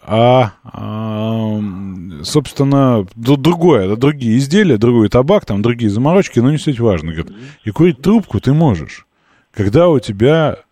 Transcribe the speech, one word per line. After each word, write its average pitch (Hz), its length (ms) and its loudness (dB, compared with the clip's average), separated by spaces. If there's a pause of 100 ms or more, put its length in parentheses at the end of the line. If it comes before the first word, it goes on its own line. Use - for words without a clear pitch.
А, 120 460 2 (120)
а, 110 920 -6
м, 95 640 -10
собственно, 135 840 0 (100)
д-, 117 220 0
другое, 156 500 2
да, 104 80 0
другие 127 420 0
изделия, 143 400 2
другой 117 320 4
табак, 143 360 2
там, 101 160 -4
другие 117 280 0
заморочки, 139 500 0
но 127 120 2
не 156 60 -2
суть 135 220 -4
важно", 85 340 0
говорит. 80 200 -10 (300)
"И 107 80 -6
курить 160 300 2
трубку 196 400 0
ты 131 120 0
можешь, 117 520 -2 (500)
когда 107 320 2
у 151 120 2
тебя, 127 580 0 (140)